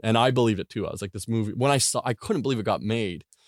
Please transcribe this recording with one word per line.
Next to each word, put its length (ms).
and 140
I 120
believed 300
it 80
too. 180
I 60
was 100
like, 100
"This 160
movie," 240
when 200
I 60
saw, 260
I 100
couldn't 280
believe 180
it 40
got 180
made. 420